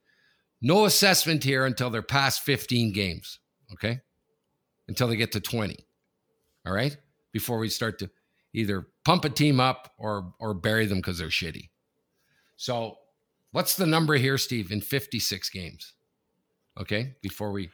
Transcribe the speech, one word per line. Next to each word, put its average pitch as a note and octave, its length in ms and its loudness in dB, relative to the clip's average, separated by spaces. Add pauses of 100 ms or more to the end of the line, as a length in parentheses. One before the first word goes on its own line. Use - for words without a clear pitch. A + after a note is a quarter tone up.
(600)
no F3+ 240 6
assessment F3 580 4
here C3 220 2
until B2 260 0
they're A2 100 -2
past C3+ 400 0
fifteen A#2+ 500 0
games, F#2 480 -4 (340)
okay? A#2 260 -4 (880)
Until B2 200 0
they A2+ 80 0
get A2 180 -2
to G#2+ 60 -2
twenty, G#2+ 380 -4 (880)
all F2+ 80 -2
right? C#3 240 0 (340)
Before A2+ 280 -4
we A2 100 -2
start A2 300 -4
to F#2+ 100 -8 (420)
either G2+ 360 -2 (160)
pump E3 220 4
a D3+ 40 -2
team C#3+ 300 4
up C3 380 0
or, G#2 420 -4
or A2 160 -4
bury A2 320 2
them F#2+ 140 0
'cause F2 180 -4
they're D#2+ 80 -6
shitty. - 420 -6 (880)
So A#2 400 -4 (540)
what's F3 240 0
the F#3+ 100 0
number D#3 300 4
here, C3 240 2
Steve, G#2 320 -4
in G#2 100 -2
fifty-six - 680 -4
games? - 440 -12 (880)
Okay, A2+ 420 -4
before G#2 300 -8
we, G2 220 -6